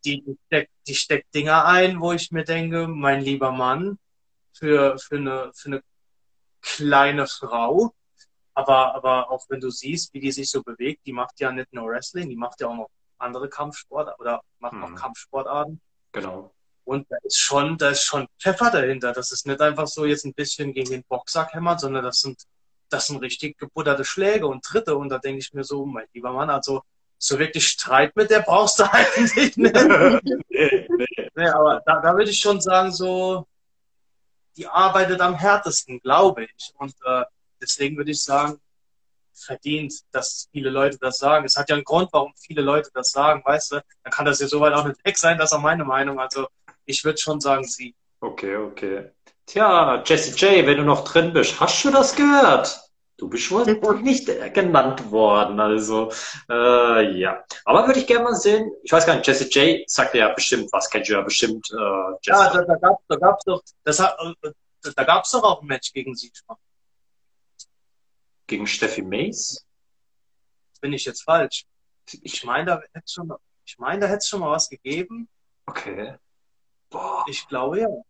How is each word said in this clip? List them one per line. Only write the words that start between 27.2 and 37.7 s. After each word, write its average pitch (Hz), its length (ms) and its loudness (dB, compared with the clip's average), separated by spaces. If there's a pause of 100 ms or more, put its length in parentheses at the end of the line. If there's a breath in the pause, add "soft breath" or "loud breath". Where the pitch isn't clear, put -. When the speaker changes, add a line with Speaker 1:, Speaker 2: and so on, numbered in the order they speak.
Speaker 1:
wirklich 156 280 0
Streit 139 500 2
mit 214 120 2
der 277 120 6
brauchst 196 360 2
du 208 60 4
<laughs> - 80 2
eigentlich - 680 2
nicht. - 180 4
Speaker 2:
<laughs> - 460 6 (360)
Nee, - 300 2 (100)
nee. 120 380 -4
Speaker 1:
Nee, 165 120 0
aber 151 380 4
da, 156 160 4
da 165 140 4
würde 208 140 2
ich 196 100 0
schon 202 220 2
sagen, 185 300 2
so, 185 560 -4 (1080)
die - 120 -14
arbeitet 185 540 2
am 180 140 2
härtesten, 165 640 0
glaube 135 460 4
ich. - 320 -18
Und, 135 160 -12 (120)
äh, 127 180 0 (380)
deswegen 143 360 -4